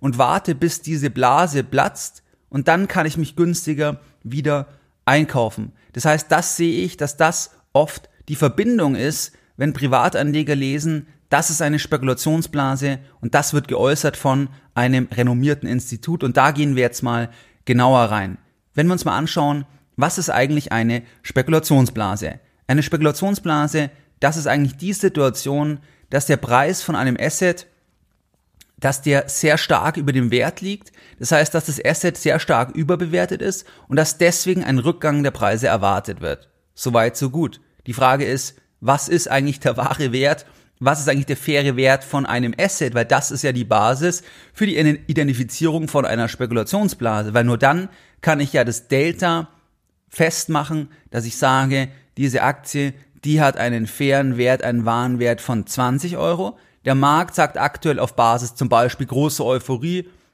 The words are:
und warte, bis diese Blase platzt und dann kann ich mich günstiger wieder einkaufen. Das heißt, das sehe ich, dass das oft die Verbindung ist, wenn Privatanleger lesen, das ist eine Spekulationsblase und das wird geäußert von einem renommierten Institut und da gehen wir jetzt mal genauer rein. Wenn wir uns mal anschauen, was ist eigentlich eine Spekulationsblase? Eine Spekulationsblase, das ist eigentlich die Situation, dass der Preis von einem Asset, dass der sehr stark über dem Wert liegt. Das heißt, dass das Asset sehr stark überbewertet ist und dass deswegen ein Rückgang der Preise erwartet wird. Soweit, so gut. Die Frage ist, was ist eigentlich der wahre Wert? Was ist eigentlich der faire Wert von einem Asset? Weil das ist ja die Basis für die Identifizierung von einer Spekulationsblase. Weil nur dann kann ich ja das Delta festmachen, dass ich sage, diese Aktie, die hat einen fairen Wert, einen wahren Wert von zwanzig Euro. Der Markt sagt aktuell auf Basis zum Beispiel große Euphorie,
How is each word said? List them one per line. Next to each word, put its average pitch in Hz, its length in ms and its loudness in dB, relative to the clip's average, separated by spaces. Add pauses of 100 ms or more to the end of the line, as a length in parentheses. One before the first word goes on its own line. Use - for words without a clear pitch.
und 135 160 -2
warte, 139 360 2
bis 160 280 -2
diese 147 280 -4
Blase 135 540 2
platzt - 600 -2 (260)
und 139 180 -2
dann 180 220 2
kann 170 160 0
ich 156 100 -4
mich 156 220 -4
günstiger 156 640 -2 (200)
wieder 139 460 -4 (380)
einkaufen. 123 680 0 (220)
Das 120 100 -8
heißt, 156 260 0
das 160 280 0
sehe 170 260 0
ich, 175 140 -6
dass 147 180 -4
das - 360 0 (200)
oft - 380 0 (180)
die 147 80 -6
Verbindung 175 600 2
ist, 143 360 -4 (240)
wenn 147 160 -2
Privatanleger 147 840 0
lesen, 147 520 -4 (220)
das 151 200 2
ist 160 120 -2
eine 147 180 2
Spekulationsblase 139 1200 -2 (220)
und 117 120 -4
das 143 200 2
wird 143 160 -2
geäußert 139 480 0
von 139 320 0 (260)
einem 127 340 2
renommierten 123 600 0
Institut 123 520 -4
und 135 140 -2
da 143 160 6
gehen 143 240 0
wir 127 80 2
jetzt 120 200 -2
mal 120 260 -2 (340)
genauer 123 380 4
rein. 101 380 -2 (340)
Wenn 151 140 2
wir 180 60 4
uns - 120 -4
mal 107 120 0
anschauen, 147 480 -2 (300)
was 156 220 0
ist 160 120 -4
eigentlich 139 440 0
eine 113 300 0 (180)
Spekulationsblase? 123 1200 0 (260)
Eine 139 160 2
Spekulationsblase, 151 1080 0 (300)
das 151 160 2
ist 147 120 -4
eigentlich 139 280 0
die 180 180 -6
Situation, 147 840 0 (300)
dass 139 160 0
der 147 120 2
Preis 139 440 0
von 156 140 -4
einem 123 240 0
Asset, 180 480 -2 (1120)
dass 135 240 -2
der 143 260 2
sehr 151 300 2
stark 147 360 0
über 143 160 -2
dem 127 200 2
Wert 123 280 0
liegt. 196 320 -10 (280)
Das 123 120 -4
heißt, 156 220 2
dass 160 120 0
das 143 200 -6
Asset 165 320 0
sehr - 220 0
stark 131 320 0
überbewertet 170 680 -2
ist - 280 -6 (200)
und 135 80 -4
dass 156 220 2
deswegen 175 460 2
ein 131 160 2
Rückgang 147 420 0
der 139 80 0
Preise 110 380 0
erwartet 98 520 0
wird. 76 300 -8 (240)
Soweit, 117 420 0
so 135 140 -2
gut. 151 320 -4 (240)
Die 120 80 -10
Frage 131 320 2
ist, 131 300 -4 (240)
was 135 280 0
ist 170 220 0
eigentlich 139 300 0
der 131 180 0
wahre 127 340 -2
Wert? 135 360 0 (320)
Was 143 200 0
ist 143 80 -2
eigentlich 139 200 0
der 135 100 -4
faire 139 380 0
Wert 131 280 4
von 139 220 -4
einem 120 340 -2
Asset? 156 360 -2
Weil 117 100 2
das 135 240 0
ist 131 140 -6
ja 139 80 0
die 123 140 -2
Basis 131 580 0 (280)
für - 140 -2
die 185 140 -2
Identifizierung 151 1080 0
von 143 160 0
einer 113 240 -2
Spekulationsblase. 113 1080 -2
Weil 120 80 4
nur 120 160 2
dann 160 280 2 (340)
kann 156 180 2
ich 139 120 -2
ja 135 120 2
das 113 240 -4
Delta 165 640 0 (600)
festmachen, 156 800 -2 (220)
dass 117 140 -4
ich 117 120 -8
sage, 135 520 2 (280)
diese 135 240 0
Aktie, 139 540 -2 (280)
die 151 180 2
hat 139 160 4
einen 117 280 -2
fairen 135 520 0
Wert, 123 260 2
einen 120 220 0
wahren 120 340 0
Wert 120 200 0
von 110 280 -4
zwanzig 135 500 -2
Euro. 175 400 -2 (280)
Der 135 100 2
Markt 147 400 2
sagt 151 220 2
aktuell 147 420 -2
auf - 160 -2
Basis 117 400 2
zum 127 140 -2
Beispiel 123 360 2
große 143 400 -2
Euphorie, 131 640 -2 (240)